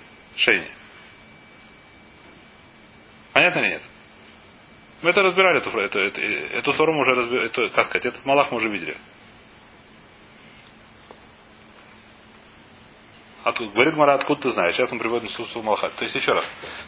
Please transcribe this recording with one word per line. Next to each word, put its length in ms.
Шейни. 340
Понятно 260
или 120
нет? 120
Мы 80
это 120
разбирали, 360
эту, 200
эту, 200
эту, 220
эту 540
сору 180
мы 80
уже 120
разби-, 260
эту, 320
как 160
сказать, 180
этот 220
малах 240
мы 80
уже 100
видели. 280
Откуда, 280
говорит 240
Гмара, 200
откуда 280
ты 80
знаешь? 240
Сейчас 180
мы 60
приводим 320
Сусу 320
Малха. 260
То 160
есть, 100
еще 200
раз. 100